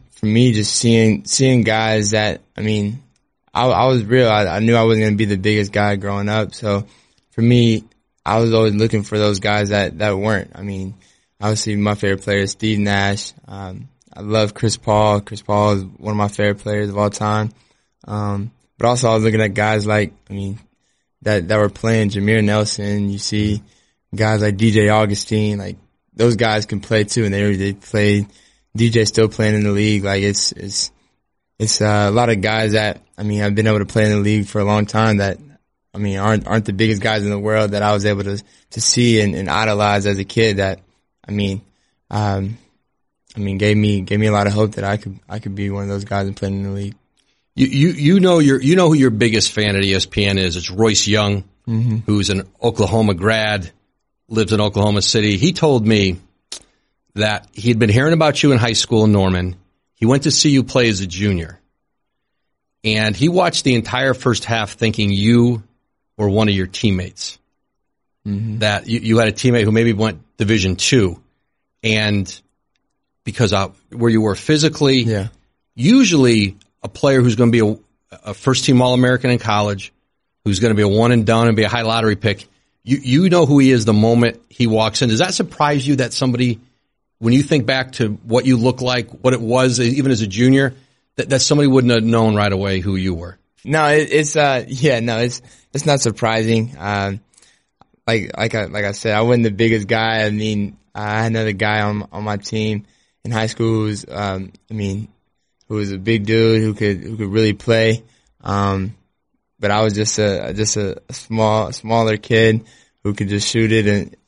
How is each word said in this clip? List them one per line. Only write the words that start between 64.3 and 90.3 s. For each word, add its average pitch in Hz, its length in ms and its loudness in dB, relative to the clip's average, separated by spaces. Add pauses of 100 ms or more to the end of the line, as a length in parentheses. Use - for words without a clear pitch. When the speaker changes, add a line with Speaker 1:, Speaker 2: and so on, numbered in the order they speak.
Speaker 2:
half 113 260 -2
thinking 107 400 -2
you 117 500 2 (560)
were 104 120 0
one 107 180 2
of 101 80 2
your 92 120 -2
teammates. 92 720 -4 (880)
Speaker 1:
Mm-hmm. 107 340 -6
Speaker 2:
That 104 280 -2
you, 113 140 -2
you 110 160 2
had 113 100 4
a 107 60 -2
teammate 120 320 2
who 110 80 2
maybe 117 200 2
went 104 280 -4 (160)
Division 98 400 0
two. 98 440 0 (640)
And 107 580 -2 (800)
because 104 300 -2
of 98 260 -4 (120)
where 117 180 2
you 110 120 4
were 104 140 0
physically, 147 640 0
Speaker 1:
Yeah. 110 260 -2 (480)
Speaker 2:
usually 127 840 4 (240)
a 104 80 -10
player 139 320 2
who's 120 140 4
gonna 117 160 4
be 117 80 4
a, 107 160 2 (480)
a 104 100 -10
first-team 127 480 2
All-American 127 480 2
in 123 80 2
college, 104 560 -2 (520)
who's 98 140 0
gonna 113 140 2
be 104 80 2
a 104 60 4
one-and-done 113 600 2
and 110 80 2
be 107 80 2
a 101 60 0
high 120 140 -4
lottery 110 320 0
pick, 101 320 -4 (360)
you, 127 140 0
you 147 320 2
know 175 160 4
who 143 140 4
he 131 120 6
is 117 140 2
the 110 80 2
moment 113 560 4
he - 160 -2
walks 110 380 0
in. 123 60 2
Does 110 100 0
that 185 160 0
surprise 147 520 -2
you 143 100 2
that 123 160 -2
somebody, 123 460 -2 (600)
when 117 160 2
you 139 80 4
think 139 240 0
back 131 260 -4
to 113 160 -2 (140)
what 120 240 0
you 127 100 4
look 127 240 0
like, 123 300 -4
what 127 220 0
it 113 80 -4
was, 123 380 0
even 131 320 0
as 110 120 0
a 107 40 -4
junior, 131 460 2 (440)